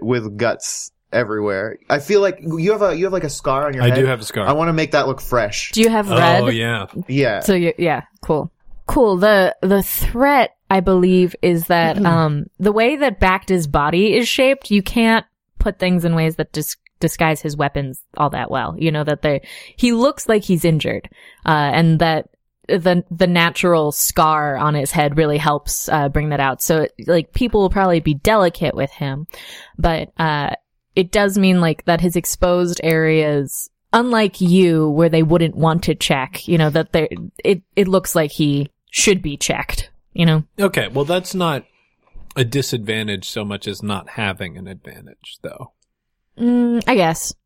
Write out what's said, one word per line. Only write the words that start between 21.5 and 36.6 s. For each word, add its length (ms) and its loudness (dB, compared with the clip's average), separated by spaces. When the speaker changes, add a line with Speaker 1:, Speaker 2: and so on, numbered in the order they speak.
Speaker 3:
and 260 4
that 300 0
the, 440 2
the 160 2
natural 640 2
scar 640 0
on 180 0
his 160 -2
head 260 0
really 200 2
helps, 520 -2
uh, 200 0
bring 200 -2
that 100 -2
out. 220 -2
So, 260 0
like, 260 0
people 280 0
will 80 4
probably 300 2
be 140 0
delicate 640 0
with 160 -4
him, 360 -8
but, 400 -2
uh, 340 -2
it 160 0
does 260 2
mean, 240 4
like, 240 0
that 160 2
his 140 0
exposed 680 -2
areas, 840 0
unlike 480 2
you, 480 4
where 200 4
they 140 4
wouldn't 320 2
want 280 2
to 120 0
check, 520 -4
you 100 2
know, 120 2